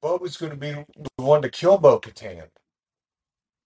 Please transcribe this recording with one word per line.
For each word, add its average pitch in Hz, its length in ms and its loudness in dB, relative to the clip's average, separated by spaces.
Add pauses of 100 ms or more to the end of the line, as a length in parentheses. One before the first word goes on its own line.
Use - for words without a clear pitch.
Boba's 175 340 -6
gonna 151 200 -12
be 147 160 -12
the 147 520 -16
one 147 180 4
to 131 60 -4
kill 190 300 2
Bo-Katan. 110 680 0 (1160)